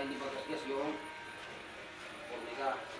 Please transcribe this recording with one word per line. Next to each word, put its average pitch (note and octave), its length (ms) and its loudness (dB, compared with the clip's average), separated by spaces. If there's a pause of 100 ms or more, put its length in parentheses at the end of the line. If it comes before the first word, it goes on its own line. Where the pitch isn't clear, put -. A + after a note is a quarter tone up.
hindi C#3 160 2
magasgas C#3 480 0
yung D3 320 4 (1300)
fornika. B2 560 2 (160)